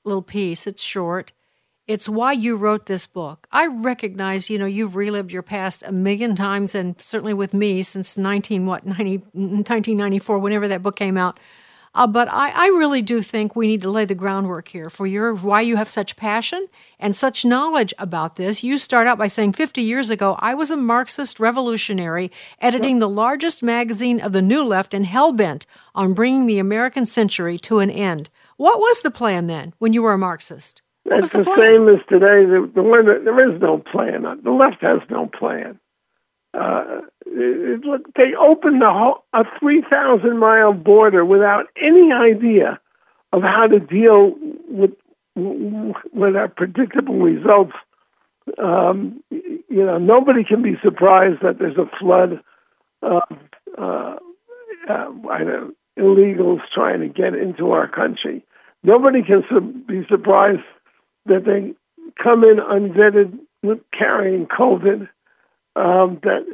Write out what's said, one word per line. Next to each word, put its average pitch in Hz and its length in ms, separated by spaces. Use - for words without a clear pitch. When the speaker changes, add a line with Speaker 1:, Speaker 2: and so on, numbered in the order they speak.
Speaker 1:
little 196 180
piece. 190 420
It's 202 160
short. 180 520
It's 214 180
why 233 260
you 233 220
wrote 214 300
this 185 220
book. 156 440
I 311 140
recognize, 208 840
you 214 120
know, 196 80
you've 196 280
relived 202 360
your 185 100
past 190 460
a 202 40
million 202 440
times, 202 400
and 180 260
certainly 214 320
with 196 180
me 196 300
since 185 340
nineteen, 196 520
what, 180 180
ninety, 196 380
nineteen 208 640
ninety-four, 202 400
whenever 202 300
that 190 160
book 196 120
came 190 220
out. 185 220
Uh, 247 100
but 233 260
I, 277 200
I 349 160
really 302 340
do 220 220
think 214 320
we 233 100
need 214 160
to 185 80
lay 214 160
the 196 80
groundwork 190 540
here 165 240
for 196 160
your, 214 260
why 202 280
you 233 160
have 214 120
such - 260
passion 233 520
and 202 160
such - 280
knowledge 254 540
about 170 380
this. 190 280
You 262 140
start 240 300
out 247 100
by 208 100
saying, 202 260
"Fifty - 280
years 226 300
ago, 196 260
I 233 160
was 294 160
a 311 80
Marxist 247 600
revolutionary 214 920
editing 247 380
the 214 100
largest 269 540
magazine 233 580
of 202 100
the 190 120
New 262 200
Left 196 300
and 196 140
hell-bent 214 580
on 190 180
bringing 254 320
the 214 140
American 220 480
century 180 500
to 220 120
an 196 100
end." 175 400
What 370 200
was 453 240
the 302 80
plan 196 380
then 160 320
when 226 140
you 233 100
were 220 100
a 190 60
Marxist? 170 640
What - 180
was 339 80
Speaker 2:
It's - 20
Speaker 1:
the - 80
Speaker 2:
the 196 60
Speaker 1:
plan? 381 120
Speaker 2:
same 220 320
as 202 180
today. 196 380
The, 185 300
the 185 80
one 226 240
that, - 160
there 240 260
is 170 100
no 160 200
plan. - 420
The 123 80
left - 300
has 160 180
no - 180
plan. - 520
Uh, - 480
it, 170 540
it, 285 60
look, 285 300
they 262 200
opened 302 460
the 214 100
whole, 220 320
a 226 100
three 294 300
thousand 240 500
mile 220 340
border 202 500
without 202 420
any 320 300
idea 226 680
of 190 120
how 208 240
to 208 120
deal 202 560
with, 196 240
with 208 1000
our 196 140
predictable 190 720
results. 180 540
Um, 190 720
you 311 540
know, 175 120
nobody 240 460
can 214 180
be 202 220
surprised 190 600
that - 160
there's 165 180
a 175 120
flood 180 440
of, 175 200
uh, - 380
uh, - 200
I - 140
don't, - 340
illegals 196 640
trying - 260
to 156 80
get 185 280
into 180 360
our 160 160
country. - 560
Nobody 254 400
can 190 260
su-, 226 240
be 190 220
surprised 196 520
that 190 200
they 202 280
come 233 220
in 220 140
unvetted 202 800
with 220 180
carrying 190 560
covid. 196 600
Um, 185 480
that, - 300